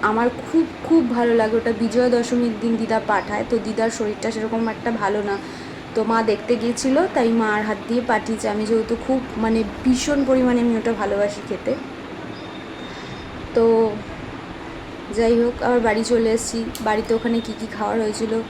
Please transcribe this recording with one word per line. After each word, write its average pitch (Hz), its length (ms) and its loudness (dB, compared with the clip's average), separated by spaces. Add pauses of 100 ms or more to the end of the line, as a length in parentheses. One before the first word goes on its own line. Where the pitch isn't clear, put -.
আমার 226 180 2 (180)
খুব 320 200 2 (220)
খুব 330 140 6 (140)
ভালো 233 260 4
লাগে 220 180 2
ওটা, 233 120 0 (100)
বিজয়া 233 340 4
দশমীর 240 480 2
দিন 233 180 2
দিদা 220 180 2 (100)
পাঠায়, 208 420 0
তো 240 40 2 (100)
দিদার 226 320 0
শরীরটা 208 380 -2
সেরকম 220 260 -2 (140)
একটা - 140 -4 (120)
ভালো 208 180 0 (100)
না, 392 60 -2 (580)
তো 233 60 0 (100)
মা 226 80 4 (140)
দেখতে 208 300 0
গিয়েছিল 240 340 0 (200)
তাই 240 140 4 (120)
মার 214 260 2
হাত 214 120 -2 (100)
দিয়ে 233 120 2 (100)
পাঠিয়েছে। 220 420 0
আমি 214 160 -2
যেহেতু 226 260 2 (100)
খুব, 262 140 2 (240)
মানে 226 160 2 (240)
ভীষণ 262 360 2 (100)
পরিমাণে 254 360 4
আমি 240 140 4
ওটা 226 220 0
ভালোবাসি 202 480 0
খেতে। 196 240 -2 (1800)
তো 226 100 6 (1500)
যাই 233 240 4
হোক, 240 140 2 (120)
আবার 240 200 4
বাড়ি 220 240 2
চলে 226 240 4
এসেছি, 226 240 -2 (280)
বাড়িতে 214 300 0
ওখানে 233 280 0
কী 220 140 -6
কী 226 80 -6 (100)
খাওয়ার 208 260 -2
হয়েছিল 214 300 -2 (160)